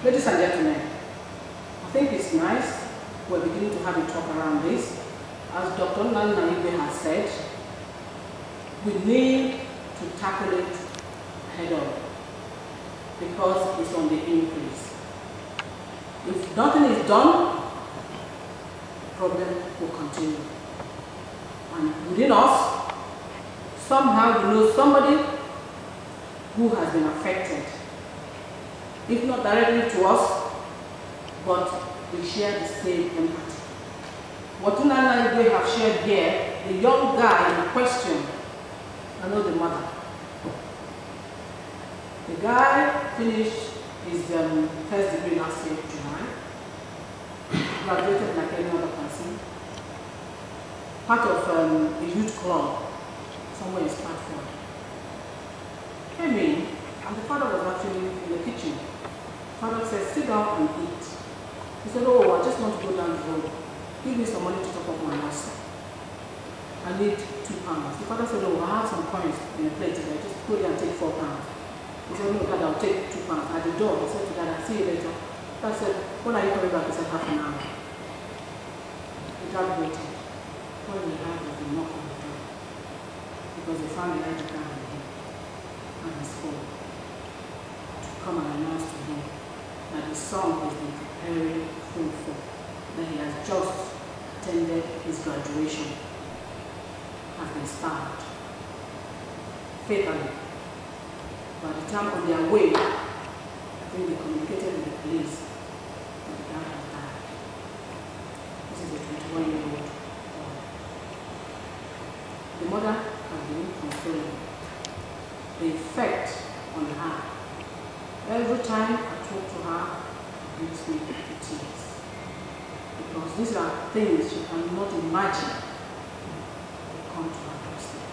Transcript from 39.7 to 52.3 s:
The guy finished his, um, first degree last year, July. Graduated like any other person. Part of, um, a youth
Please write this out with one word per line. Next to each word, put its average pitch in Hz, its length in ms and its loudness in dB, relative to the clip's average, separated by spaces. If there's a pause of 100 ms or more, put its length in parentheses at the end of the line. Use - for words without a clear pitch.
The 165 160 -4
guy 269 480 8 (260)
finished 220 540 2 (400)
his, 170 220 0
um, 156 360 4 (220)
first 196 240 4
degree 170 240 2
last 160 260 -2
year, 156 140 0 (100)
July. 143 380 -4 (1600)
Graduated 202 520 4
like - 160 0
any 175 160 0
other 170 200 2
person. 151 500 -6 (1700)
Part - 140 8
of, - 280 4
um, 156 540 6
a 170 40 0 (100)
youth 208 220 2